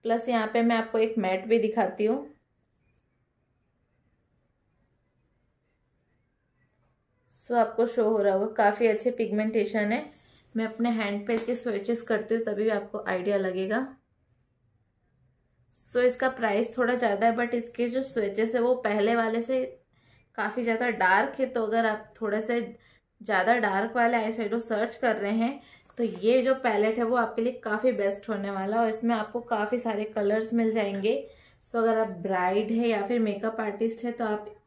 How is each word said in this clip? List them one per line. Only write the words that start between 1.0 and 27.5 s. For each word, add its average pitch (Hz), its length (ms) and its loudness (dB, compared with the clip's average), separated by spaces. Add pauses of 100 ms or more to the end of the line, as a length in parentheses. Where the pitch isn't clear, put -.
matte 190 300 0
भी 233 120 6
दिखाती 214 460 0
हूँ। 247 120 2 (4000)
So 240 60 0
आपको 226 320 4
शो 233 160 2
हो 214 140 4
रहा 196 160 4
होगा, 196 200 2
काफ़ी 208 340 4
अच्छे 220 240 2
pigmentation 214 800 0
है। 294 120 -2 (520)
मैं 226 100 0
अपने 233 260 -2
hand 202 360 -2
पे 233 60 0
इसके 226 220 -2
swatches 233 460 -4
करती 220 340 -2
हूँ, 226 80 -2
तभी 208 200 -2
भी 220 60 2
आपको 208 380 -4
idea 190 300 0
लगेगा। 190 500 -2 (1900)
So - 240 -2
इसका 254 280 2
price 226 480 0
थोड़ा 247 180 2
ज़्यादा 226 320 2
है, 226 100 4
but 240 160 -2
इसके 240 340 -2
जो 254 160 -2
swatches 220 520 -2
है 240 60 2
वो 247 120 4 (100)
पहले 214 320 2
वाले 226 260 0
से 254 200 -2 (760)
काफ़ी 220 260 -4
ज़्यादा 233 280 0
डार्क 196 480 2
है, 262 80 2
तो 240 160 -2
अगर 226 220 2
आप 214 360 -4
थोड़ा 214 200 -2
सा 240 180 -2 (600)
ज़्यादा 208 380 2
डार्क 208 360 0
वाले 240 220 2
आई 220 140 -2
सर्च 226 680 -4
कर 226 180 0
रहे 202 180 -2
हैं 240 260 0 (380)
तो 240 60 -2
ये 214 380 2
जो 262 140 2
पैलेट 220 420 0
है 240 60 0
वो 233 140 2
आपके 226 240 0
लिए 240 120 0 (100)